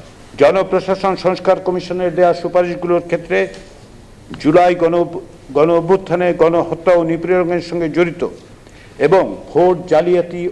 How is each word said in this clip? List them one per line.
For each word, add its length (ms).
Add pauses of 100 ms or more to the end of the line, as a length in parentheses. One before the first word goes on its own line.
(400)
জনপ্রশাসন 720 (120)
সংস্কার 400
কমিশনের 500
দেয়া 260
সুপারিশগুলোর 680
ক্ষেত্রে 280 (1000)
জুলাই 360
গণ-, 460 (340)
গণ 140 (100)
অভ্যুত্থানে, 480 (140)
গণহত্যা 580
ও 40
নিপীড়নের 680
সঙ্গে 260
জড়িত 260 (800)
এবং 240 (260)
ভোট 260 (160)
জালিয়াতি 600